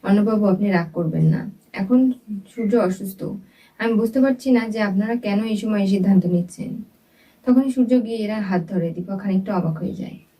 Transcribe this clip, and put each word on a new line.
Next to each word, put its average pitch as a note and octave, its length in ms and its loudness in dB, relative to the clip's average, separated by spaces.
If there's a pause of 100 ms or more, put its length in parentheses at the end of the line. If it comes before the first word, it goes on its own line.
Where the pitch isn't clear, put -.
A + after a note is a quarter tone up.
"অর্ণববাবু, G#3 420 2
আপনি G3 240 2
রাগ E3+ 220 0
করবেন D#3+ 320 0
না, - 260 2 (220)
এখন B3 400 2 (360)
সূর্য A3 280 -2
অসুস্থ, F#3+ 480 -2 (540)
আমি A3+ 160 -2
বুঝতে A3+ 260 2
পারছি C4 300 2
না A#3 180 4
যে G#3+ 120 -4
আপনারা G#3 360 0
কেন G#3 280 -2
এই A3 120 -2
সময় G#3+ 240 -2
এই G3 60 0
সিদ্ধান্ত F#3+ 400 4
নিচ্ছেন।" F3 440 -2 (760)
তখনই C4 240 4
সূর্য B3 220 2 (120)
গিয়ে A3+ 140 -6
এরা G#3+ 220 -2
হাত F#3+ 280 0
ধরে, E3 220 -2
দীপক F3+ 300 -8
খানিকটা F#3+ 360 -2
অবাক E3 220 -2
হয়ে F#3 160 -6
যায়। - 220 -10 (240)